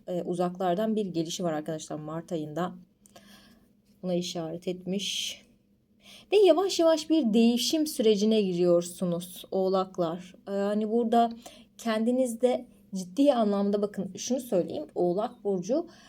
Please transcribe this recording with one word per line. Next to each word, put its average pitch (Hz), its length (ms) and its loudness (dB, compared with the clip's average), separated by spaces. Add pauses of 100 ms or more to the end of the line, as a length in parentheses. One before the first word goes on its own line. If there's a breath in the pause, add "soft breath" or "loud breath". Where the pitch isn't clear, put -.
e, 180 140 -4
uzaklardan 180 720 -2
bir 214 100 0
gelişi 165 380 -4
var 165 100 0
arkadaşlar 156 420 -6
Mart 156 360 -10
ayında. 160 400 -4 (1300 loud breath)
Buna 180 100 -2
işaret 175 540 -4
etmiş. 185 720 -6 (920 loud breath)
Ve 392 60 6
yavaş 370 420 6
yavaş 320 300 4
bir 277 240 2
değişim 240 540 2
sürecine 220 540 2
giriyorsunuz 175 1120 0
oğlaklar. 185 840 -2 (120)
E, 202 60 -8
yani 208 380 -2
burada 233 400 2 (460 loud breath)
kendinizde 247 880 0 (300 loud breath)
ciddi 277 380 2
anlamda 202 480 2
bakın 202 360 -4
şunu 247 220 -4
söyleyeyim. 214 460 -2 (100)
Oğlak 185 480 -2
burcu, 202 440 -2 (220 loud breath)